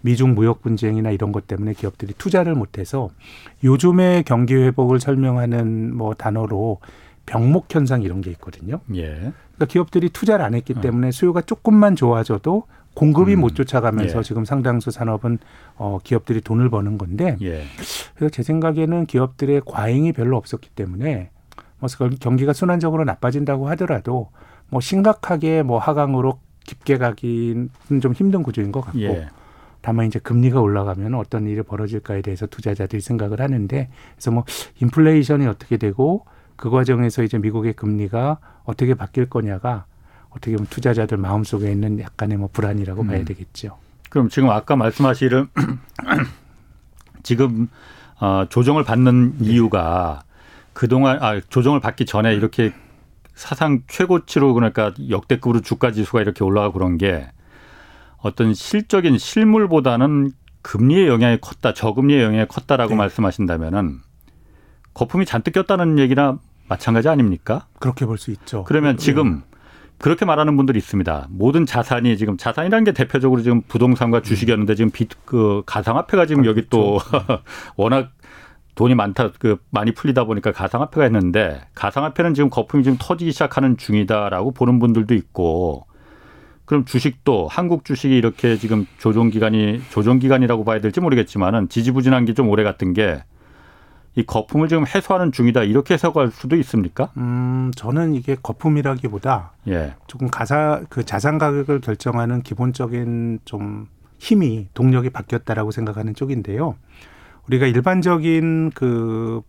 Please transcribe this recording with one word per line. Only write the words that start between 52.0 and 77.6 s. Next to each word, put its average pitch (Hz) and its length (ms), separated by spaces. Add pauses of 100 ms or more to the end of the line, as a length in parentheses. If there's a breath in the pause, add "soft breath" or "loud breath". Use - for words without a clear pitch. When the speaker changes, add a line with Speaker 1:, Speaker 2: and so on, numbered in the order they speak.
Speaker 2:
전에 110 280
이렇게 107 380 (600 soft breath)
사상 143 520
최고치로, 160 680
그러니까 113 380 (160)
역대급으로 120 520
주가 - 320
지수가 107 280
이렇게 104 240
올라가고 101 300
그런 90 240
게 82 300 (880 soft breath)
어떤 110 360
실적인 180 640
실물보다는 147 1120 (300)
금리의 151 460
영향이 117 320
컸다, - 340
저금리의 131 480
영향이 110 260
컸다라고 123 420
Speaker 1:
네. 107 60
Speaker 2:
말씀하신다면은 90 1040 (920 soft breath)
거품이 175 320
잔뜩 - 260
꼈다는 180 460
얘기나 135 400 (300)
마찬가지 113 400
아닙니까? 123 580 (120)
Speaker 1:
그렇게 127 280
볼 110 120
수 - 120
있죠. 101 340
Speaker 2:
그러면 147 320
Speaker 1:
네. - 60
Speaker 2:
지금 135 400 (560 soft breath)
그렇게 170 260
말하는 151 320
분들이 135 220
있습니다. 82 520
모든 127 340
자산이 120 520
지금, 104 200
자산이라는 180 480
게 208 80
대표적으로 131 480
지금 120 220
부동산과 120 560
Speaker 1:
음. 110 40
Speaker 2:
주식이었는데 107 520
지금 110 160
비-, - 160 (180)
그 104 400
가상화폐가 143 640
지금 147 160
Speaker 1:
아, 120 40
Speaker 2:
여기 110 220
또 104 300
Speaker 1:
그렇죠. - 440 (160)
Speaker 2:
<laughs> - 180